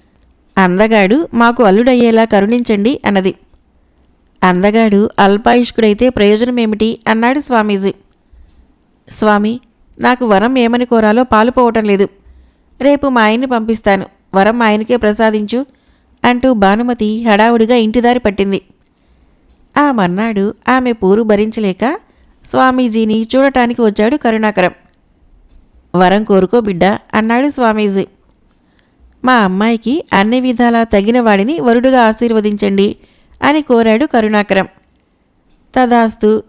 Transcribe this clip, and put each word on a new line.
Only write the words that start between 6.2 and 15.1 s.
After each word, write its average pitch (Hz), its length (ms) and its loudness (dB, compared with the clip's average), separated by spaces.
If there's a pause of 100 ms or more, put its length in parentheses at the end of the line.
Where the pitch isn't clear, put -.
అన్నాడు 233 320 -2
స్వామీజీ. 208 540 -2 (1200)
"స్వామి, 214 480 -2 (400)
నాకు 247 260 -2
వరం 220 320 0
ఏమని 240 280 0
కోరాలో 220 380 2
పాలుపోవటం 233 600 0
లేదు. 202 240 0 (760)
రేపు 277 260 0
మా 247 140 0
ఆయన్ని 226 260 0
పంపిస్తాను, 220 580 -2 (300)
వరం 214 260 2
ఆయనకే 220 340 0
ప్రసాదించు" 220 680 -2 (580)